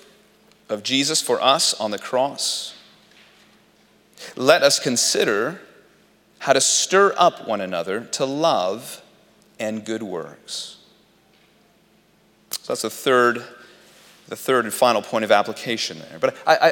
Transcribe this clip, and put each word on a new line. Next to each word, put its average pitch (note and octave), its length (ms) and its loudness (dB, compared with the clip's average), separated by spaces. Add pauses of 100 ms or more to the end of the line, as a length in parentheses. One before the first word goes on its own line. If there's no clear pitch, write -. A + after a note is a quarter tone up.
(680)
of G#2 140 -4
Jesus C#3 400 0
for A#2 180 2
us C#3 320 4
on G#2+ 160 -4
the G#2 80 -4
cross, - 800 -4 (1600)
let C3+ 260 4
us C#3 180 4
consider B2+ 840 0 (800)
how C#3 140 2
to C3+ 80 4
stir - 560 2
up - 300 2
one G#2+ 120 -4
another F#2+ 420 -4
to - 220 -6
love C3 760 -2 (580)
and A2 240 -6
good A2 200 -8
works. E2 760 -12 (1700)
So - 160 -12
that's B2+ 160 -4
the A2 80 -4
third, A#2+ 520 2 (840)
the - 80 -10
third B2+ 300 0
and G#2 80 -6
final A#2 280 4
point A2 240 -2
of G2+ 60 4
application G#2 640 0
there. D#2 220 -16
But - 260 -2
I, D#3 100 4
I, D#3 160 4